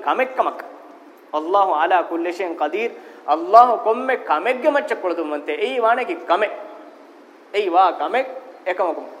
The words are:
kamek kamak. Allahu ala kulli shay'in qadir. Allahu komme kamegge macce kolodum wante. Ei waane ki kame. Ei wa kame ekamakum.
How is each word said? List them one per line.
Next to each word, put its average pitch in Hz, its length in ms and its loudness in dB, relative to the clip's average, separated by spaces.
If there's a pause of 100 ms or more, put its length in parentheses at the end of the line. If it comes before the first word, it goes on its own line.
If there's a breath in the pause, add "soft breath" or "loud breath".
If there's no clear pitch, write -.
kamek 240 320 -2
kamak. - 300 -2 (680)
Allahu 180 420 2
ala 170 340 2
kulli 170 240 -4
shay'in 175 240 -6
qadir. 175 340 -4 (340 loud breath)
Allahu 196 600 6
komme 247 400 0
kamegge 240 440 0
macce 285 320 0
kolodum 165 300 -4
wante. 147 200 -6
Ei 233 280 -2
waane 240 260 2
ki 185 120 -6 (100)
kame. 196 240 2 (1040)
Ei 202 140 0
wa 175 240 4
kame 202 340 -2 (400)
ekamakum. 180 380 -2 (160)